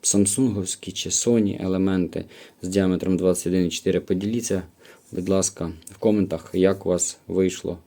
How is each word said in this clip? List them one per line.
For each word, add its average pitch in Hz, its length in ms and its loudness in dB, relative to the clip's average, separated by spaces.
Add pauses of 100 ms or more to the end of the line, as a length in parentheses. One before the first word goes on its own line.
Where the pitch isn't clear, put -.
самсунговські 101 880 0
чи - 160 -8
Sony 101 560 0
елементи 92 600 0 (380)
з 92 60 -6
діаметром 92 480 2
двадцять 90 300 2
один 90 200 2
і 85 40 0
чотири. 90 300 0
Поділіться, 101 600 -2 (500)
будь 90 160 -6
ласка, 92 440 0 (180)
в - 80 -20
коментах, 101 540 0
як 95 340 2
у - 20 -2
вас 90 300 -2 (100)
вийшло 90 580 -2